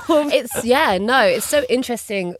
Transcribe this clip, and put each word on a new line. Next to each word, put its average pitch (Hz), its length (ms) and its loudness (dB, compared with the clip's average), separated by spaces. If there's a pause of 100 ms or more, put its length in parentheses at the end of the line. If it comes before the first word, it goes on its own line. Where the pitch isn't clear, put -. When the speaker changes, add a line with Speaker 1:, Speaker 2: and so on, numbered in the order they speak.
Speaker 1:
<laughs> - 80 -8
Speaker 2:
It's, 294 560 0
yeah, 247 320 2
no, 240 240 2
it's 196 260 2
so 294 220 0
interesting. 214 720 -4